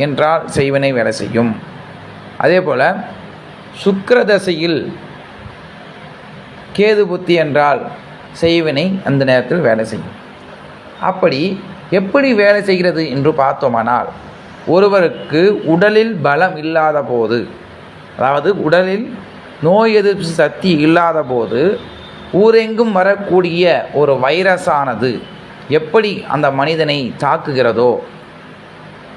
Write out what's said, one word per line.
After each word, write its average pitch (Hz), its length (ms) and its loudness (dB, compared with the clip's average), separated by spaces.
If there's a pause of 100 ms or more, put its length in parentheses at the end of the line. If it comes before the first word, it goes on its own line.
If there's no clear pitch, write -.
என்றால் 151 380 0 (140)
செய்வினை 139 400 2
வேலை 113 240 0
செய்யும். 113 300 0 (920)
அதே 170 220 4
போல 131 160 0 (1000)
சுக்கிர 196 420 2
தசையில் 170 540 0 (2000)
கேது 208 340 4
புத்தி 175 240 0 (100)
என்றால் 143 380 2 (600)
செய்வினை 165 440 0 (220)
அந்த 139 220 2
நேரத்தில் 127 360 2
வேலை 110 240 2
செய்யும். 82 240 -10 (960)
அப்படி 156 320 0 (560)
எப்படி 269 320 2 (120)
வேலை 202 200 4
செய்கிறது 180 480 0
என்று 139 220 -4 (100)
பார்த்தோமானால், 117 680 0 (680)
ஒருவருக்கு 185 680 2 (300)
உடலில் 214 500 2
பலம் 156 400 2
இல்லாத 156 340 0 (140)
போது, 117 260 0 (800)
அதாவது 143 340 0 (160)
உடலில் 185 400 2 (600)
நோய் 214 340 4
எதிர்ப்பு 196 400 0
சக்தி 156 320 2 (140)
இல்லாத 165 320 4 (120)
போது, 117 320 0 (800)
ஊரெங்கும் 226 560 2
வரக்கூடிய 185 640 2 (300)
ஒரு 139 200 4 (100)
வைரஸானது 147 840 0 (680)
எப்படி 208 340 2 (220)
அந்த 147 140 0 (120)
மனிதனை 147 380 0 (240)
தாக்குகிறதோ, 127 680 2 (1300)